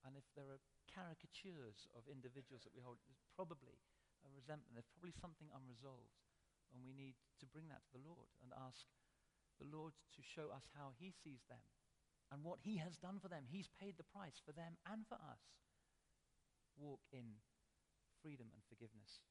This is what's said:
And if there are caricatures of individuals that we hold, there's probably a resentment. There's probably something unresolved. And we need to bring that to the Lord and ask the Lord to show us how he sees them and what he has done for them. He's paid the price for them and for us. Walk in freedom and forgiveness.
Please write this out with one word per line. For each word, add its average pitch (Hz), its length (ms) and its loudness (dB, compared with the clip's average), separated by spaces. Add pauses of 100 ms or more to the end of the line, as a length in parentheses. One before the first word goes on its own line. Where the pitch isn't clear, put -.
And 135 80 -4
if 139 240 -4
there 139 160 0
are 135 80 -4 (320)
caricatures 160 1040 0
of 117 120 -4
individuals 131 600 -2
that - 40 -8
we 123 120 -4
hold, 120 240 -2
there's 131 240 -16
probably 160 480 2 (440)
a 139 80 -10
resentment. 139 440 0
There's - 160 -2
probably 175 240 -2
something 156 360 -2
unresolved. 131 680 -6 (560)
And 127 80 -2
we 127 80 -2
need 135 240 -2 (240)
to 135 80 -6
bring 156 240 -2
that 131 160 -2
to 131 80 -8
the 131 80 -2
Lord 165 240 -8 (160)
and 127 80 -4
ask 131 320 0 (720)
the 139 160 0
Lord 156 240 2 (160)
to - 80 -10
show 151 320 2
us 131 240 -2
how 143 240 0
he 185 240 0
sees 135 240 -2
them 117 160 -6 (640)
and 143 160 2
what 175 160 4
he 208 160 10
has 165 240 6
done 185 220 4
for 185 100 2
them. 143 160 2
He's 180 320 4
paid 196 160 2
the 165 80 -2
price - 400 -2
for - 80 -2
them 165 320 0
and 220 240 4
for - 80 2
us. 135 240 -2 (1400)
Walk 143 320 0
in 113 320 0 (800)
freedom 127 320 0
and 110 160 -8
forgiveness. 107 640 -6